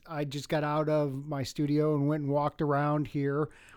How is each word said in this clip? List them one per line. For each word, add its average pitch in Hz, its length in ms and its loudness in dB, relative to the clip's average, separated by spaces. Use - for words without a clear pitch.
I 151 180 -4
just 139 240 -8
got 156 140 0
out 151 260 0
of 147 360 0
my 147 180 -6
studio 151 520 0
and 143 120 2
went 151 160 0
and 139 80 -2
walked 143 300 0
around 147 460 2
here 143 420 -2